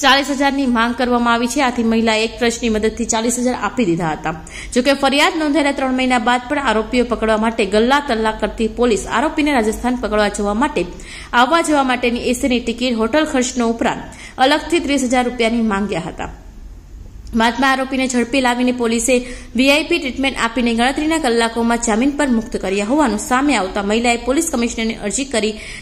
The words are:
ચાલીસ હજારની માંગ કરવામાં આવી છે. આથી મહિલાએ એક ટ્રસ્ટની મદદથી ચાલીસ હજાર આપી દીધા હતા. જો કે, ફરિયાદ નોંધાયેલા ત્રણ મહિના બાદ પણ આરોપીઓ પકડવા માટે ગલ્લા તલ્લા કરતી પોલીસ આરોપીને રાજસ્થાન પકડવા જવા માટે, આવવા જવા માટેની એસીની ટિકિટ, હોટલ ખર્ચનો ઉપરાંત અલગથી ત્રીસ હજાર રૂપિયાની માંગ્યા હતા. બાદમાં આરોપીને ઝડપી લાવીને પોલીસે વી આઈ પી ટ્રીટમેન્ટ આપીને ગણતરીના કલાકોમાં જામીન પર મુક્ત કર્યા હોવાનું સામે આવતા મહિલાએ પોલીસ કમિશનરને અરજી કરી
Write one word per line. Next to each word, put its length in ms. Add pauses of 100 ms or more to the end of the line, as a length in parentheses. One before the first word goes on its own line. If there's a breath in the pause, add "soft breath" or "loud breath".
ચાલીસ 300
હજારની 360
માંગ 280
કરવામાં 400
આવી 120
છે. 140
આથી 220
મહિલાએ 420
એક 140
ટ્રસ્ટની 300
મદદથી 360
ચાલીસ 340
હજાર 160
આપી 300
દીધા 240
હતા. 260 (400 loud breath)
જો 80
કે, 120
ફરિયાદ 420
નોંધાયેલા 360
ત્રણ 220
મહિના 240
બાદ 300
પણ 100
આરોપીઓ 460
પકડવા 320
માટે 300
ગલ્લા 340
તલ્લા 320
કરતી 360
પોલીસ 380
આરોપીને 460
રાજસ્થાન 440
પકડવા 320
જવા 260
માટે, 300 (480 loud breath)
આવવા 280
જવા 220
માટેની 480
એસીની 300
ટિકિટ, 360
હોટલ 280
ખર્ચનો 440
ઉપરાંત 340 (360 loud breath)
અલગથી 420
ત્રીસ 240
હજાર 200
રૂપિયાની 380
માંગ્યા 440
હતા. 220 (1040)
બાદમાં 360
આરોપીને 360
ઝડપી 340
લાવીને 320
પોલીસે 540 (300 loud breath)
વી 160
આઈ 120
પી 140
ટ્રીટમેન્ટ 400
આપીને 360
ગણતરીના 440
કલાકોમાં 600
જામીન 320
પર 160
મુક્ત 300
કર્યા 300
હોવાનું 320
સામે 380
આવતા 260
મહિલાએ 340
પોલીસ 360
કમિશનરને 420
અરજી 300
કરી 300 (280 loud breath)